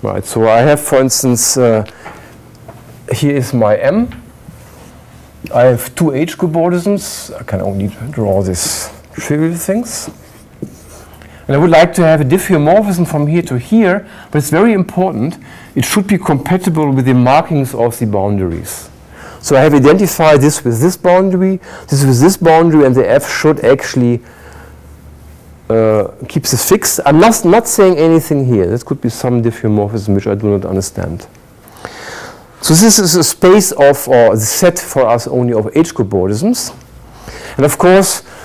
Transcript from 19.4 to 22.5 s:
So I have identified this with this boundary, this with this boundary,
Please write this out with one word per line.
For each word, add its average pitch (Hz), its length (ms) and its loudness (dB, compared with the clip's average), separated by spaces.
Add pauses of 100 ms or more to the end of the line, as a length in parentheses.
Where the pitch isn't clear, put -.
So - 160 0
I 131 40 4
have 147 140 4
identified 156 680 4
this 147 240 0
with 113 160 -2
this 180 160 0
boundary, 185 640 0 (300)
this 139 160 0
with 127 160 4
this 180 160 4
boundary, 160 500 4